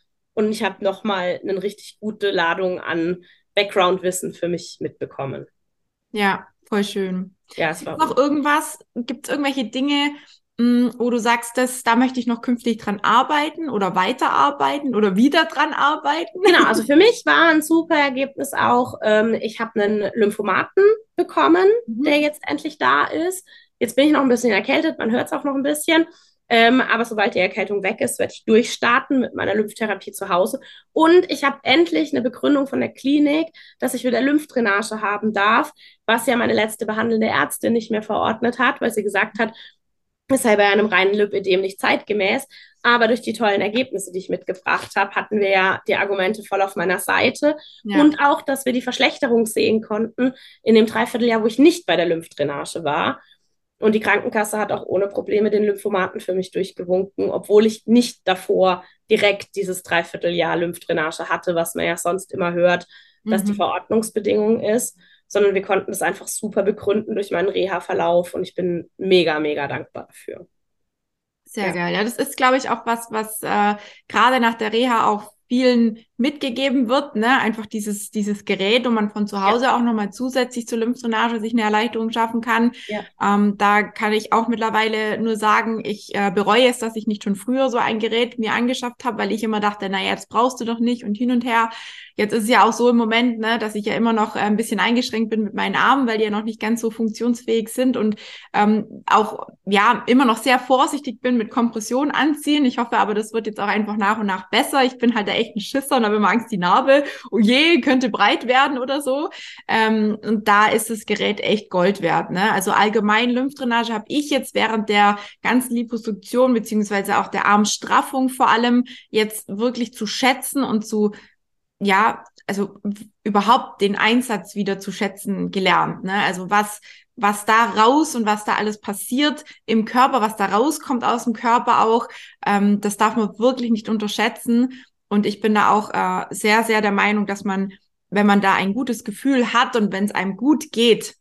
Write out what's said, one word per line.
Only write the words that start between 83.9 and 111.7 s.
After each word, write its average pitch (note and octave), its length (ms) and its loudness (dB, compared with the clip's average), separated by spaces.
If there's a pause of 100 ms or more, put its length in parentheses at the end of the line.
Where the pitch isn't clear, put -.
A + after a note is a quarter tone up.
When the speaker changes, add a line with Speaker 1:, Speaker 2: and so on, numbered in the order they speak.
Speaker 2:
ich G#3+ 200 -2
auch A3+ 140 2
mittlerweile A3 720 0
nur A3+ 140 -2
sagen, G#3+ 500 0
ich, G#3 300 -8
äh, G3+ 160 0
bereue G#3 360 4
es, B3 120 0
dass A3+ 160 -6
ich G#3+ 100 -8
nicht G#3 180 -4
schon G3 120 -2
früher C4 340 -2
so A3+ 80 -2
ein A3+ 220 -2
Gerät A#3 400 -2
mir G#3+ 140 -2
angeschafft A#3+ 520 -4
habe, A3 140 -4
weil G3+ 120 -4
ich G#3+ 120 -4
immer A3 160 -2
dachte, G#3 320 -4
„Na F#3+ 100 -2
ja, G3 140 -4
das - 120 -10
brauchst B3 320 -2
du A#3 60 -8
doch A#3 140 -4
nicht“ A#3+ 240 -2
und G#3 120 -4
hin A#3+ 140 -2
und B3 160 0
her. A3+ 240 2 (460)
Jetzt G#3 180 -2
ist A3 100 0
es G#3 60 -2
ja A3 140 6
auch A3 100 6
so A#3+ 160 2
im A#3+ 80 6
Moment, A#3 420 2
ne, A3 180 0
dass G#3+ 180 -6
ich G#3 100 -6
ja G#3+ 100 -2
immer A3+ 180 2
noch, G#3+ 220 0
äh, - 40 -4
ein G#3 160 0
bisschen A3 240 -2
eingeschränkt A3+ 520 0
bin A3 120 0
mit G3+ 120 -6
meinen G3 200 -2
Armen, B3 320 2
weil A3 120 -2
die A3 60 0
ja G#3 40 0
noch G#3 140 -2
nicht A3 160 -8
ganz A3+ 200 -2
so A3+ 120 -4
funktionsfähig A3+ 800 -2
sind B3+ 280 0
und, G#3+ 200 0 (360)
ähm, G#3 540 0
auch, - 400 2 (180)
ja, G3+ 400 4
immer B3+ 200 6
noch A#3 120 4
sehr C4 220 4
vorsichtig C4+ 600 0
bin B3 160 2
mit A3 120 -2
Kompression A#3 640 0
anziehen. D4 540 2
Ich B3 120 0
hoffe A#3 200 -2
aber, G3+ 180 0
das A3 180 -4
wird A3 140 -4
jetzt G#3+ 120 -8
auch G3+ 80 -4
einfach G#3 300 -2
nach G#3+ 220 0
und G#3 80 -2
nach F#3+ 220 -6
besser. C4+ 340 2
Ich B3 160 0
bin A#3+ 160 2
halt G#3 120 -2
da - 40 0
echt - 240 -2
ein G#3+ 60 -6
Schisser C#4 360 -2
und A#3 80 2
habe G#3 120 2
immer G#3 120 2
Angst, A#3+ 220 -2
die G#3 60 -4
Narbe, B3 460 4 (280)
oh G3+ 80 0
je, C4 420 4
könnte B3+ 280 2
breit A3 380 2
werden C4 300 2
oder C4+ 240 -4
so. C#4+ 280 -2 (380)
Ähm, A3 560 2
und G#3+ 240 -2
da G#3+ 200 6
ist A3+ 240 0
das A3 140 -8
Gerät G3+ 340 -2
echt G#3 320 -2